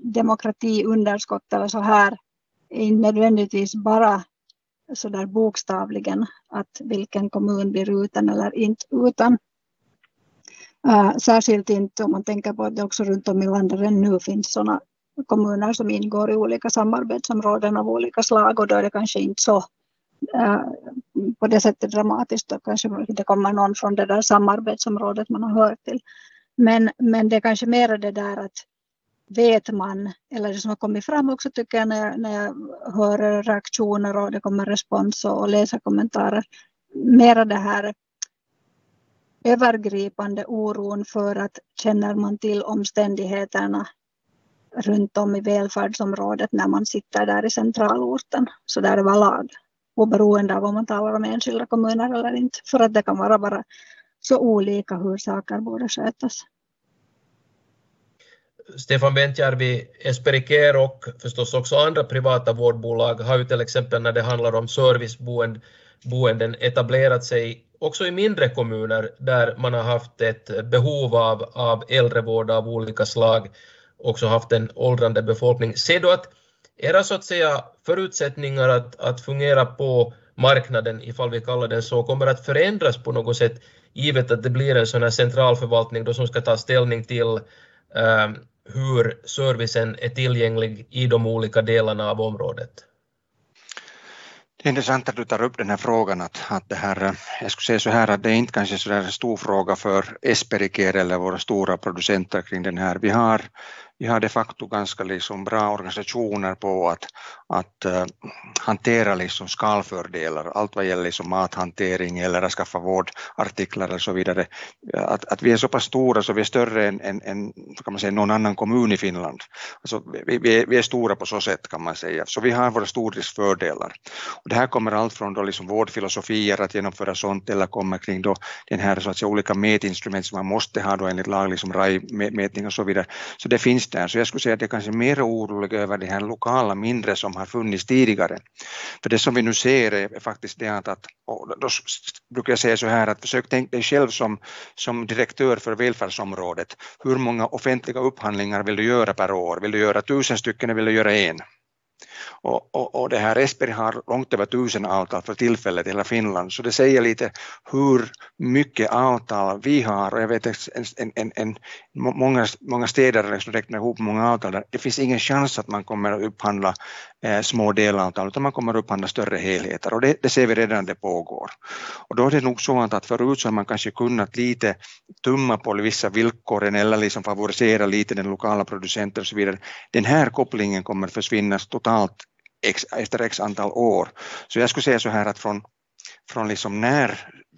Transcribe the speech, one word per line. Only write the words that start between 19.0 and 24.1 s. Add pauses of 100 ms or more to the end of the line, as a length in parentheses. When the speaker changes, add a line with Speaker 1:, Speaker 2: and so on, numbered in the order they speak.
Speaker 1:
inte
så, (800)
eh, (800)
på
det
sättet
dramatiskt,
då
kanske (180)
det
kommer
någon
från
det
där